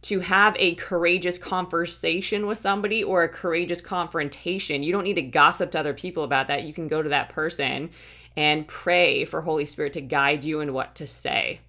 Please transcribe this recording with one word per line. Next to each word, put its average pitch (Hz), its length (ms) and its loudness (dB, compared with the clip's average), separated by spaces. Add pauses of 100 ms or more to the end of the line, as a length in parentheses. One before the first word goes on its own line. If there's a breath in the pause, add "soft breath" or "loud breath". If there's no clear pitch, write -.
to 196 160 -2
have 190 380 6
a 175 180 2
courageous 175 600 0
conversation 175 1080 -2
with 214 100 -2
somebody 202 460 0
or 180 200 4
a 165 60 2
courageous 170 520 -2
confrontation, 160 1000 -4
you 156 80 -2
don't 196 120 0
need 190 120 0
to 170 60 0
gossip 151 500 4
to 165 80 0
other 147 140 -2
people 165 300 -6
about 135 240 0
that. 143 160 -2
You 147 100 -10
can 160 140 -6
go 156 140 0
to 151 80 -2
that 139 200 0
person 143 640 -4 (440 loud breath)
and 151 320 2
pray 143 580 4
for 156 160 -4
Holy 156 240 0
Spirit 143 280 -4
to 160 80 -6
guide 139 420 2
you 151 160 -2
in 147 140 -4
what - 220 -4
to 151 100 -10
say - 640 -4